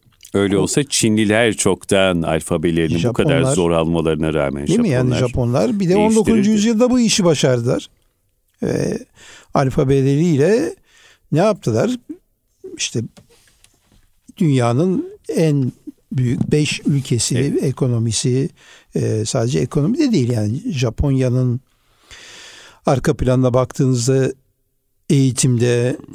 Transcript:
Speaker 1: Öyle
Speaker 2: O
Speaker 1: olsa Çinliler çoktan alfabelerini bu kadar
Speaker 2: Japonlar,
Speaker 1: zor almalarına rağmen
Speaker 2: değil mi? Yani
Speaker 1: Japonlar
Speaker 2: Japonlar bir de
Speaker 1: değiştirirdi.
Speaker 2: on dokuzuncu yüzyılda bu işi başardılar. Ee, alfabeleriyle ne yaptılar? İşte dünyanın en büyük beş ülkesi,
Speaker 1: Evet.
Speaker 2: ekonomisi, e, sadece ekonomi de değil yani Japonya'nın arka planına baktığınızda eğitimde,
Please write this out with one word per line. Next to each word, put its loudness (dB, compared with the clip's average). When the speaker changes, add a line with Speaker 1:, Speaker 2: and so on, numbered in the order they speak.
Speaker 1:
Öyle 2
Speaker 2:
O 2
Speaker 1:
olsa 0
Çinliler 2
çoktan 0
alfabelerini -2
bu -2
kadar 0
Speaker 2:
Japonlar, 0
Speaker 1:
zor 2
almalarına 0
rağmen -4
Speaker 2:
değil 0
mi? 0
Yani 0
Speaker 1:
Japonlar 0
Speaker 2:
Japonlar -2
bir -2
de -2
Speaker 1:
değiştirirdi. 2
Speaker 2:
on 2
dokuzuncu 2
yüzyılda 2
bu 2
işi 2
başardılar. 0
Ee, -2
alfabeleriyle 2
ne 2
yaptılar? 0
İşte -6
dünyanın 0
en 0
büyük -2
beş 0
ülkesi, -2
Speaker 1:
Evet. -2
Speaker 2:
ekonomisi, -2
e, -2
sadece -2
ekonomi -2
de 0
değil 2
yani -2
Japonya'nın 0
arka 0
planına 0
baktığınızda 0
eğitimde, 2